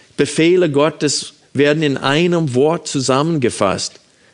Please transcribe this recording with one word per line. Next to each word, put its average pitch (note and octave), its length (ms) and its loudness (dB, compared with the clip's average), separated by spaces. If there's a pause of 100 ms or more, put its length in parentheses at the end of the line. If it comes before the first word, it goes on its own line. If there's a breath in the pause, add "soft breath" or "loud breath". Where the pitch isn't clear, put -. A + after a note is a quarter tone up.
(180 loud breath)
Befehle E3 540 2
Gottes D3 600 -2 (200)
werden D3 300 2
in C#3 140 0
einem D#3+ 580 0
Wort D#3 320 0
zusammengefasst. C3 1120 -2 (340 soft breath)